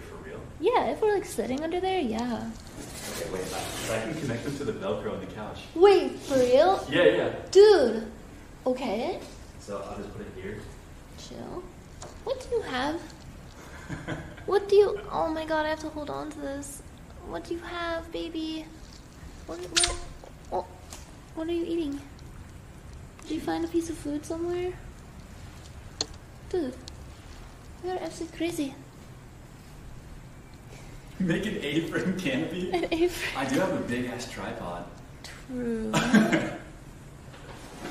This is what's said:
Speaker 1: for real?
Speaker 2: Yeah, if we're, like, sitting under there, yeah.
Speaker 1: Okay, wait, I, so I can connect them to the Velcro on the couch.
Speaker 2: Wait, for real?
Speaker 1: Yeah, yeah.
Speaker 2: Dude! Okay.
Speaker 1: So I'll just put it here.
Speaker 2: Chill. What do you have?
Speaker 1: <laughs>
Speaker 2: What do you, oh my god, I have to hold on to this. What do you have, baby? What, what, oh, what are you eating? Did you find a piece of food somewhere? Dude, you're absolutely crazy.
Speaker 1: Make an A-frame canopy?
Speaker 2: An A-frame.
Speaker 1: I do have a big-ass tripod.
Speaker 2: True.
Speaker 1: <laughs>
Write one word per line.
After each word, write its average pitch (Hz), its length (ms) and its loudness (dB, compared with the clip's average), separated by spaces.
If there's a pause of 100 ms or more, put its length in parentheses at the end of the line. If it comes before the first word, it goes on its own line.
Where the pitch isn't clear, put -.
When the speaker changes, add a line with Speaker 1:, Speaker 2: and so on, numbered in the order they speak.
Speaker 1:
for - 100 -12 (120)
real? - 140 -10 (180)
Speaker 2:
Yeah, 381 280 4
if 254 160 -2
we're, 427 100 8
like, 403 140 2
sitting 247 360 -2
under 339 180 0
there, 370 200 2
yeah. 226 480 0 (640)
Speaker 1:
Okay, - 200 -4
wait, 92 120 -2
I, 90 180 -4
so - 340 -2
I - 60 2
can - 140 -2
connect 117 300 -2
them 143 120 -2
to 143 80 -4
the - 80 0
Velcro 202 400 -2
on - 80 -4
the - 60 -8
couch. 208 320 -8 (160)
Speaker 2:
Wait, 370 380 10
for - 260 2
real? 262 500 8
Speaker 1:
Yeah, 302 160 8
yeah. - 280 6 (180)
Speaker 2:
Dude! 320 600 12 (560)
Okay. 254 520 0 (420)
Speaker 1:
So 101 260 -6
I'll 101 120 -8
just 95 180 -8
put 98 60 -8
it - 120 -12
here. 101 260 -8 (580)
Speaker 2:
Chill. - 440 -10 (600)
What 508 160 -2
do 480 160 -2
you 415 60 2
have? 294 400 -2 (1040)
Speaker 1:
<laughs> 160 120 -4 (280)
Speaker 2:
What 403 200 4
do 392 100 8
you, 403 220 10 (140)
oh 330 160 2
my 320 160 -2
god, 311 220 2
I - 20 0
have 311 120 0
to 311 100 -6
hold 294 180 -6
on 277 220 -4
to 302 100 -10
this. 277 420 -6 (460)
What 330 160 -6
do - 80 -6
you 339 80 -4
have, 339 500 -4
baby? 320 540 -4 (840)
What, 339 120 -8
what, 339 380 2 (560)
oh, - 140 0 (680)
what 320 140 -4
are 339 40 0
you 339 120 2
eating? 320 360 0 (1300)
Did 311 80 -2
you - 60 -6
find 330 180 0
a 330 40 0
piece 339 200 2
of 311 80 -4
food 294 300 -4
somewhere? 349 480 -2 (1800)
Dude, 277 240 0 (1080)
you're 370 160 -2
absolutely 330 380 -8
crazy. 311 380 -2 (2500)
Speaker 1:
Make 185 280 2
an - 160 -2
A-frame 160 580 0
canopy? 180 520 0
Speaker 2:
An 339 200 2
A-frame. 339 420 2
Speaker 1:
I 269 140 0
do 277 100 4
have - 140 4
a - 160 0
big-ass 120 420 -2
tripod. 92 540 -6 (640)
Speaker 2:
True. 233 460 -2
Speaker 1:
<laughs> 220 80 6 (1900)